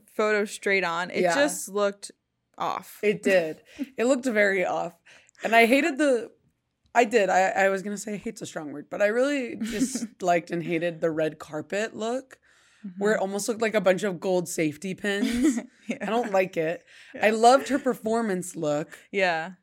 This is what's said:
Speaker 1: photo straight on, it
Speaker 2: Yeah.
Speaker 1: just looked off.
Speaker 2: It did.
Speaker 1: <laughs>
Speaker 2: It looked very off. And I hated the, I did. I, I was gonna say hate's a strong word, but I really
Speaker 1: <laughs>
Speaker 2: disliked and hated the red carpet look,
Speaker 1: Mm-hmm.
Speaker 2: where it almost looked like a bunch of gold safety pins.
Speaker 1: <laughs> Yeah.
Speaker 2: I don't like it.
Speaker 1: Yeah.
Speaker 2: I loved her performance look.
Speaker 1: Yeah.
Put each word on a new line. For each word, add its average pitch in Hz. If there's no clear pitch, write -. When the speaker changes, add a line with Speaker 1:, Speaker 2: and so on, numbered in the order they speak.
Speaker 1:
photo 214
straight 196
on, 175
it -
Speaker 2:
Yeah. 175
Speaker 1:
just 285
looked 202
off. -
Speaker 2:
It 208
did. 185
Speaker 1:
<laughs> -
Speaker 2:
It 220
looked 254
very 202
off. 170
And 208
I 233
hated 277
the, 277
I 240
did. 208
I, 185
I 196
was 196
gonna 208
say 208
hate's 214
a -
strong 151
word, 147
but 185
I 202
really 254
Speaker 1:
<laughs> -
Speaker 2:
disliked 208
and 170
hated 165
the 165
red 156
carpet 156
look, 240
Speaker 1:
Mm-hmm. 185
Speaker 2:
where 208
it -
almost 196
looked 220
like 214
a 214
bunch 185
of 185
gold 180
safety 170
pins. 233
Speaker 1:
<laughs> -
Yeah. 226
Speaker 2:
I 214
don't 226
like 190
it. 165
Speaker 1:
Yeah. -
Speaker 2:
I 214
loved 233
her 269
performance 220
look. 151
Speaker 1:
Yeah. 175